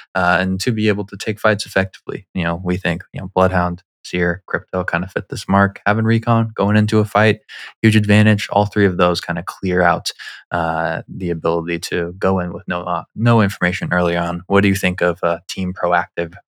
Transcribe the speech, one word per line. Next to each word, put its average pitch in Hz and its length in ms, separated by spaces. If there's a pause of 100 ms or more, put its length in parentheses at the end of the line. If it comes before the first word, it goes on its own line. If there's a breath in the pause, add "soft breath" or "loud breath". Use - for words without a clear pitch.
(160 loud breath)
uh, 87 240
and 92 220
to 123 100
be 107 160
able 101 180
to 101 120
take 104 240
fights 107 240
effectively. - 680
You 87 120
know, 85 180
we 90 140
think, 82 260 (100)
you 92 60
know, 95 160
Bloodhound, 90 480 (220)
Seer, 87 420
Crypto 87 380
kinda 87 240
fit - 180
this - 200
mark. 98 380
Having 110 200
Recon 113 500
going 101 220
into 107 220
a 104 60
fight, 107 360 (420 loud breath)
huge 110 140
advantage. 104 520
All 101 160
three 101 200
of 90 120
those 87 220
kinda 87 240
clear 90 380
out, 87 280 (420 loud breath)
uh, 82 580
the 90 220
ability 85 480
to 87 380
go 95 220
in 87 140
with 87 140
no, 90 160
uh, 87 200 (100)
no 113 280
information 90 500
early 87 240
on. 87 320
What 101 140
do 101 80
you 98 60
think 92 260
of, 87 200
uh, 85 180 (100)
team 92 240
proactive 87 600 (140)